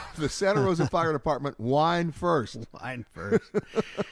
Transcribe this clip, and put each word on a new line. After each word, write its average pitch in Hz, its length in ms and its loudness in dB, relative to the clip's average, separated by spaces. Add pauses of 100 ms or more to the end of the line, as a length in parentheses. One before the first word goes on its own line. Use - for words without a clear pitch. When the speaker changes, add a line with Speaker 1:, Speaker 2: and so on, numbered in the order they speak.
(180)
Speaker 1:
the 147 100 -2
Santa 208 320 2
Rosa 175 260 2
Speaker 2:
<laughs> - 40 -2
Speaker 1:
Fire 165 220 2
Department, 143 460 -2
"Wine 156 540 2
first." 135 600 0
Speaker 2:
Wine 123 400 -10
first. 202 420 0
<laughs> - 0 - (580)